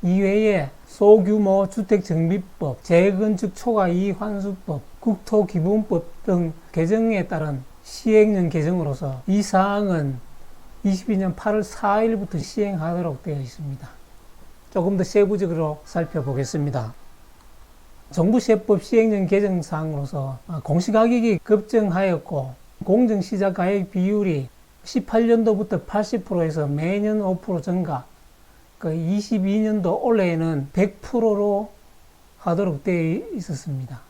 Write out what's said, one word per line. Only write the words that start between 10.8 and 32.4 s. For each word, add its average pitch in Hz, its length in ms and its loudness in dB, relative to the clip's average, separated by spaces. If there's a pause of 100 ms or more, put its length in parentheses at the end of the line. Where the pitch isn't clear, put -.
이십이 196 340 0
년 190 180 0
팔월 214 280 -2
사 208 380 0
일부터 208 380 -2
시행하도록 175 840 -4
되어 147 180 -6
있습니다. 135 480 -10 (840)
조금 190 260 0
더 185 60 0
세부적으로 175 840 0
살펴보겠습니다. 139 1080 -4 (1160)
종부세법 214 720 2
시행령 220 440 2
개정 196 340 2
사항으로서, 143 840 -6
아, 160 160 -8
공시가격이 220 760 2
급증하였고 190 1120 0 (320)
공정시작가액 196 1040 0
비율이 185 560 0 (380)
십팔 233 420 0
년도부터 214 540 2
팔십 208 420 -4
프로에서 160 440 -2
매년 202 540 -2
오 185 160 -2
프로 180 240 -4
증가, 165 440 -4 (720)
그 160 160 -4
이십이 196 680 0
년도 208 440 0
올해에는 165 680 0
백 196 300 0
프로로 208 720 0 (640)
하도록 170 440 -2